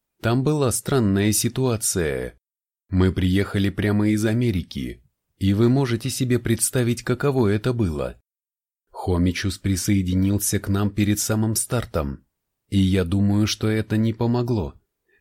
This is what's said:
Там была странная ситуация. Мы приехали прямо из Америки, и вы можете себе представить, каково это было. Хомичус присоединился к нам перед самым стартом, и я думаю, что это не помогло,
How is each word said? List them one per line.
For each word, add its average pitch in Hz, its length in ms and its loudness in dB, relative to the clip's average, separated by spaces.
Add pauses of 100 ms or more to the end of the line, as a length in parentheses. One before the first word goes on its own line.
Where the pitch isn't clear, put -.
(200)
Там 117 220 0
была 143 300 0
странная 107 600 2
ситуация. 98 1040 -2 (520)
Мы 92 220 4
приехали 98 580 0
прямо 104 400 0
из 107 140 0
Америки, 107 800 -2 (360)
и 95 160 2
вы 117 140 4
можете 127 420 0
себе 123 280 0
представить, 120 640 -2
каково 131 460 0
это 107 240 0
было. 76 480 -4 (680)
Хомичус 90 680 -2
присоединился 98 1040 0
к - 80 -10
нам 101 220 0
перед 104 280 0
самым 110 380 -2
стартом, 78 680 -4 (440)
и 98 100 0
я 95 260 4
думаю, 101 420 2
что - 220 -2
это 110 280 -2
не 110 160 2
помогло, 120 680 -2 (400)